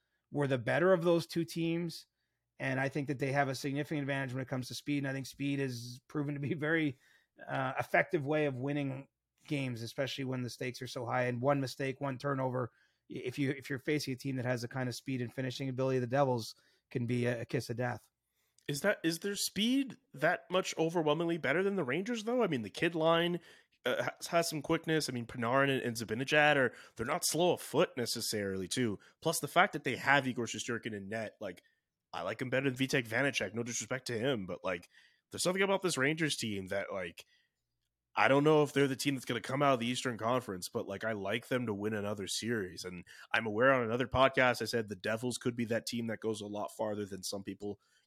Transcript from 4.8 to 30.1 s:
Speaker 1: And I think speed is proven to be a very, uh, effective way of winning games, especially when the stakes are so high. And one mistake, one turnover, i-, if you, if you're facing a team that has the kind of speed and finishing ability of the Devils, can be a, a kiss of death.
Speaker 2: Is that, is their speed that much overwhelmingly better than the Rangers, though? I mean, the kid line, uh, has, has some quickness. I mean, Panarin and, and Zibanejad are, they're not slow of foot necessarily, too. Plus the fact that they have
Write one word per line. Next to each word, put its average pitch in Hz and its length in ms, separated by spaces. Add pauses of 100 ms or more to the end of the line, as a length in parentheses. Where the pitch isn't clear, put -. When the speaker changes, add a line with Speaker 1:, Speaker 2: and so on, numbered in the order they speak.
Speaker 1:
And 139 80
I 135 60
think 135 140
speed 139 320
is 123 480
proven 147 280
to 139 40
be 143 140
a - 20
very, 151 420 (540)
uh, 135 260
effective 156 480
way 151 200
of 139 100
winning 139 520 (380)
games, 131 380
especially 131 400
when 127 180
the 123 80
stakes 127 320
are 127 60
so 123 180
high. 123 180
And 123 180
one 143 180
mistake, 135 400
one 135 180
turnover, 131 540 (400)
i-, - 140
if 120 120
you, 139 140
if 139 180
you're 143 80
facing 147 360
a 120 40
team 135 200
that 120 80
has 123 160
the 120 80
kind 131 180
of 120 80
speed 131 260
and 117 120
finishing 131 340
ability 131 300
of 127 40
the 123 60
Devils, 127 480 (340)
can 123 160
be 120 200
a, 120 160
a 113 40
kiss - 240
of 120 60
death. 120 240 (680)
Speaker 2:
Is 143 120
that, 202 220
is 165 160
their 202 160
speed 240 600 (160)
that 156 360
much 180 280
overwhelmingly 165 600
better 143 240
than 196 140
the 185 80
Rangers, 196 400
though? 240 180
I 220 60
mean, 139 140
the 101 80
kid 170 260
line, 165 440 (460)
uh, 123 180
has, - 240
has 170 220
some 156 120
quickness. 160 480
I - 20
mean, 120 140
Panarin 127 440
and, 135 120
and 120 140
Zibanejad 135 600
are, 131 160 (240)
they're 113 100
not 151 200
slow 165 280
of 110 80
foot - 360
necessarily, 101 720
too. 110 320 (220)
Plus 165 180
the 147 80
fact 180 260
that 147 100
they 123 140
have 135 300